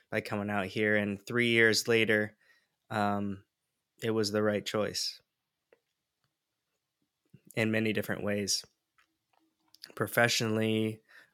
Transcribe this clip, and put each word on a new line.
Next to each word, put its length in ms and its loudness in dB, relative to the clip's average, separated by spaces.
by 100 -2
coming 300 -4
out 160 -2
here. 280 0
And 300 -2
three 240 0
years 380 4
later, 480 2
um, 520 -2
it 80 -2
was 200 0
the 120 0
right 200 0
choice 560 -4
in 160 0
many 220 0
different 300 -4
ways. 400 -2
Professionally, 1040 0